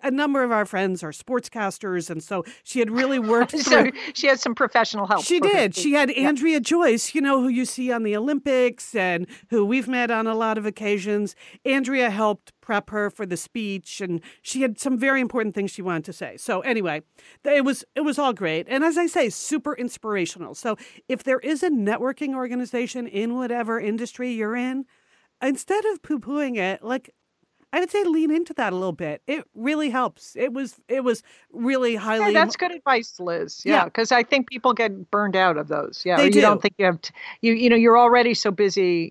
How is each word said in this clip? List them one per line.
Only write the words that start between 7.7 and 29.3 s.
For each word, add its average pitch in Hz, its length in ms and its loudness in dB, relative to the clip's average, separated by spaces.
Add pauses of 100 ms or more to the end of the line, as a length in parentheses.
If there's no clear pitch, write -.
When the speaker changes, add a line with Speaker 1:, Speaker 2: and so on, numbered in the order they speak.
Speaker 1:
on 233 120 -2
the 208 140 0
Olympics 254 760 0
and 180 320 0 (220)
who 220 140 2
we've 240 240 0
met 247 240 0
on 220 160 0
a 226 80 -2
lot 220 220 0
of 208 80 -4
occasions. 208 680 -2 (280)
Andrea 262 460 0
helped 208 500 -2
prep 208 300 -4
her 208 220 -2
for 208 160 -10
the 175 100 -4
speech, 202 640 -8
and 175 180 -4 (220)
she - 220 -6
had 233 160 -2
some 262 180 0
very 269 240 2
important 220 340 -2
things 196 160 -2
she 190 120 -10
wanted 170 220 -4
to 175 80 -12
say. 120 240 -12
So 190 240 -4
anyway, 196 400 -2 (420)
th-, 285 160 4
it 269 40 2
was, 269 220 -2 (100)
it 320 60 -2
was 294 160 -2
all 269 160 2
great. 170 340 -4
And 269 160 0
as 330 140 2
I 349 80 2
say, 320 240 0
super - 460 -6
inspirational. 185 800 -6
So 220 200 -4 (320)
if - 160 -4
there 262 160 0
is 285 220 -4
a 359 80 2
networking 254 680 -2
organization 247 720 -6
in 226 280 -4
whatever 233 440 -4
industry 233 520 -6
you're 220 240 -4
in, 254 300 -4 (560)
instead 330 440 -2
of 403 160 -2
poo-pooing 269 560 -4
it, 190 260 -2
like, 254 280 -6 (640)
I 302 60 0
would 359 100 0
say 415 140 0
lean 320 280 2
into 330 240 -2
that 208 180 -2
a - 20 -2
little 185 160 -2
bit. 151 360 -8
It 285 180 -4 (100)